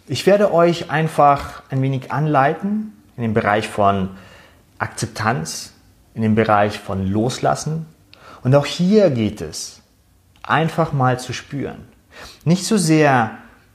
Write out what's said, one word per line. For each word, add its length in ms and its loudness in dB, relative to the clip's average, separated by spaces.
ich 200 -6
werde 280 4
euch 360 2
einfach 800 2
ein 120 -2
wenig 300 -4
anleiten 800 0
in 60 -6
dem 120 -2
Bereich 340 0
von 420 0
Akzeptanz, 960 -6
in 80 -4
dem 120 2
Bereich 440 2
von 280 -6
Loslassen. 800 -2
Und 100 4
auch 120 2
hier 440 2
geht 300 -2
es, 420 -12
einfach 480 0
mal 260 0
zu 140 -10
spüren. 560 -10
Nicht 200 2
so 120 2
sehr 560 2